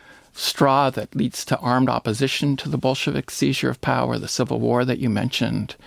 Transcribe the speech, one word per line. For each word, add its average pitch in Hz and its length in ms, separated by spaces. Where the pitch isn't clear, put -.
straw 139 580
that - 260
leads - 300
to 127 120
armed 127 300
opposition 131 680
to - 120
the 147 100
Bolshevik 135 520
seizure 135 400
of 123 100
power, 123 380
the - 100
Civil 117 320
War 120 240
that 127 140
you 131 100
mentioned. 107 680